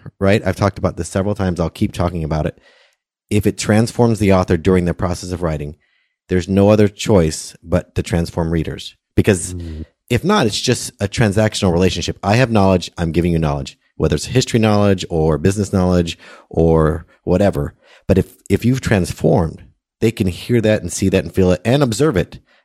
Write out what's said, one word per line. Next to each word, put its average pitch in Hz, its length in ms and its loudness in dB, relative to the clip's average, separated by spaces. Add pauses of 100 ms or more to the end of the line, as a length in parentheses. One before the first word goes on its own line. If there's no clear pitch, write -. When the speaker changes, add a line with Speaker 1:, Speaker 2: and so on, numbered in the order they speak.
(200)
Speaker 1:
right? 98 260 2
I've 92 100 -2
talked 101 220 0
about 87 200 -2
this 87 120 -6
several 101 260 -2
times. 90 240 -2
I'll 82 100 0
keep - 240 -4
talking 85 300 -2
about 78 220 -2
it. - 140 -6 (720)
If 104 180 0
it 98 100 -2
transforms 113 640 0
the 98 140 4
author 92 240 2
during 90 280 2
the 87 80 -2
process 90 380 -6
of 87 100 -8
writing, 73 360 -6 (500)
there's 90 220 -2
no 98 200 4
other 104 200 4
choice - 760 0
but 87 320 -4
to - 80 -4
transform 85 480 -4
readers. - 440 -6 (200)
Because 92 380 2
Speaker 2:
Mm. 80 320 -10 (240)
Speaker 1:
if 120 160 -2
not, 196 200 2
it's 104 140 -2
just - 400 -4
a 107 80 -2
transactional 107 640 0
relationship. 90 500 0
I 101 140 0
have 123 160 2
knowledge, 95 460 2
I'm 82 160 -2
giving 85 180 2
you 82 80 2
knowledge, 71 380 -4 (180)
whether 82 200 0
it's 73 100 -4
history 123 340 0
knowledge 104 500 2
or 80 280 0
business 95 340 -2
knowledge 90 460 0 (320)
or 82 560 2 (180)
whatever. 90 520 0 (320)
But 95 100 4
if, - 180 -2 (140)
if - 160 0
you've 127 160 0
transformed, 95 840 -2 (380)
they 113 100 2
can 101 160 -2
hear 117 340 -2
that 107 200 2
and 87 100 -8
see - 180 -2
that 90 140 2
and 87 100 -10
feel 92 180 2
it 87 120 0
and 131 200 2
observe 139 340 0
it - 220 -4 (260)